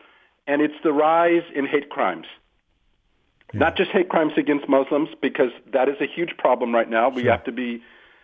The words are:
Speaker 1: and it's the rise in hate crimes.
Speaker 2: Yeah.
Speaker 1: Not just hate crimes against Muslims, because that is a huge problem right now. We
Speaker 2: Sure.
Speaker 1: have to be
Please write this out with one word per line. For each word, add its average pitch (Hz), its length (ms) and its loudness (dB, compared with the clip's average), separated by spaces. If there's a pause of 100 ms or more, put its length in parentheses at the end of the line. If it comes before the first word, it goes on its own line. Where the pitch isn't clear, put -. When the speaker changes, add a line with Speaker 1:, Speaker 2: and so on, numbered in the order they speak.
(460)
Speaker 1:
and 143 160 0
it's 151 220 -2
the 160 100 2
rise 165 500 4 (120)
in 139 100 -2
hate 143 240 -2
crimes. 92 380 -4 (1200)
Speaker 2:
Yeah. 107 100 -2
Speaker 1:
Not 160 160 2
just 185 120 0
hate 185 200 0
crimes 156 280 2
against 143 320 -2
Muslims, 139 400 2 (120)
because 131 300 0 (200)
that 131 180 2
is 139 100 -4
a - 60 -2
huge 170 320 -6
problem 123 360 0
right 117 160 2
now. 113 200 2
We 127 140 -6
Speaker 2:
Sure. 120 80 4
Speaker 1:
have 117 140 0
to 123 60 -8
be 117 300 -6 (420)